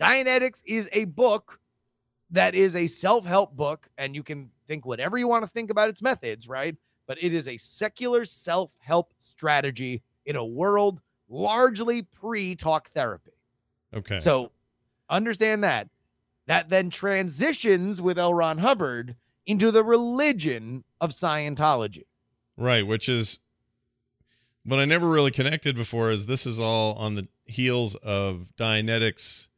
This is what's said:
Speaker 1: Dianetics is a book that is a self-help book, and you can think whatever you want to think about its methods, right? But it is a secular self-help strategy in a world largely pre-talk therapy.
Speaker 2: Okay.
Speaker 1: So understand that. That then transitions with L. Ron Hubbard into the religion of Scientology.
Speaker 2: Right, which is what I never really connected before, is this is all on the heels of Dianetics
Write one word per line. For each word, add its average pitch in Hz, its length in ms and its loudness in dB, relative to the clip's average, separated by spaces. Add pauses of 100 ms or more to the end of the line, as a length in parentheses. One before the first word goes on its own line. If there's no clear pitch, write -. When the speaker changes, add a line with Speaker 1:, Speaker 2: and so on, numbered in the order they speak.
Speaker 1:
Dianetics 254 640 2
is 214 260 -2
a 214 120 0
book 214 560 0 (720)
that 185 260 2
is 190 180 4
a 170 140 0
self-help 190 680 2
book, 147 320 -4 (100)
and 139 180 -6
you 147 80 -10
can 139 260 -12 (160)
think 151 180 -10
whatever 131 320 -4
you 240 120 0
want 233 160 2
to 180 60 -8
think 226 200 -6
about 214 180 2
its 208 140 -10
methods, 117 460 -4
right? 139 260 -6 (320)
But 147 160 -10
it 175 120 0
is 151 140 -2
a 123 80 -10
secular 240 680 -2
self-help 175 920 -2
strategy 135 880 -2 (240)
in 147 100 -6
a 120 80 -6
world 190 560 0 (280)
largely 226 720 2
pre-talk 185 880 -4
therapy. 117 400 -6 (640)
Speaker 2:
Okay. 101 240 -6
Speaker 1:
So 131 320 2 (580)
understand 214 560 0
that. 120 240 0 (580)
That 165 220 0
then 180 220 2
transitions 190 1120 0
with 180 160 0
L. 175 160 2
Ron 160 240 0
Hubbard 143 560 0 (320)
into 214 240 4
the 220 120 8
religion 220 1000 0 (160)
of 170 100 0
Scientology. 147 920 -2 (520)
Speaker 2:
Right, 120 300 2
which 110 220 -2
is 117 320 0 (1200)
what 131 160 -2
I 139 60 2
never 170 240 2
really 151 220 4
connected 139 440 -2
before, 117 360 -2
is 101 160 -2
this 127 200 -2
is 117 140 -4
all 110 360 0
on 107 180 -6
the 98 140 -8 (180)
heels 123 500 -2
of 98 600 -6
Dianetics 110 1000 -2